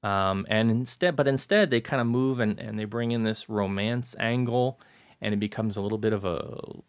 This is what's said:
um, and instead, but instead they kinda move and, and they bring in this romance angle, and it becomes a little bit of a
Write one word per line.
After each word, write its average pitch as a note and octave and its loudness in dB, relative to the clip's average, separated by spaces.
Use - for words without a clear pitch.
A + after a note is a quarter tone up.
um, G2 0
and A2 4
instead, B2+ 0
but C#3 2
instead D#3 2
they A#2 4
kinda B2 0
move B2 2
and, G#2+ 0
and A2 -8
they G#2+ -4
bring A#2 -2
in A#2 0
this A2 -2
romance G#2 -2
angle, B2 0
and G#2+ 0
it G2+ 0
becomes G#2 -2
a G#2 -4
little G#2 -2
bit G#2+ 0
of G2+ -2
a - -6